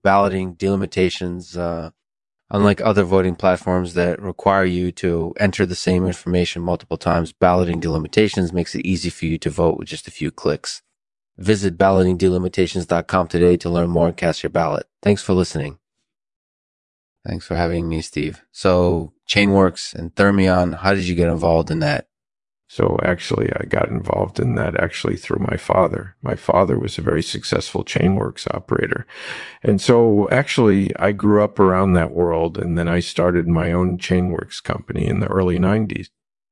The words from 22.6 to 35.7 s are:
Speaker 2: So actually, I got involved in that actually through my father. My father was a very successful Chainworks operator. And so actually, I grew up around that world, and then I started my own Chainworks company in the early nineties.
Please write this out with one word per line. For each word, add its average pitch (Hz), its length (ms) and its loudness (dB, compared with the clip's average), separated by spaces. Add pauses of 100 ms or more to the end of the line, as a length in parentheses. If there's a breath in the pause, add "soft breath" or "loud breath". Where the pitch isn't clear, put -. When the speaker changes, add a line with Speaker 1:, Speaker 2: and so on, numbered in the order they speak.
Speaker 2:
So - 340 0
actually, - 520 -2
I - 100 -6
got - 240 0
involved - 500 -4
in 120 180 0
that - 220 -2
actually - 380 -4
through - 220 -4
my - 180 -4
father. - 640 -2
My 131 140 -6
father - 440 0
was - 200 -6
a - 40 -6
very 78 200 0
successful - 600 -6
Chainworks - 720 -2
operator. - 520 -4 (560 loud breath)
And 101 180 2
so 113 480 4
actually, 110 680 2
I 98 160 0
grew 104 300 4
up - 160 0
around 95 360 4
that 82 160 2
world, 82 480 0
and 85 180 -2
then 85 100 0
I 87 140 0
started 87 480 0
my 85 240 0
own 90 240 0
Chainworks 90 640 -2
company - 440 -4
in - 140 0
the - 80 -2
early 90 300 0
nineties. 98 520 -2 (420)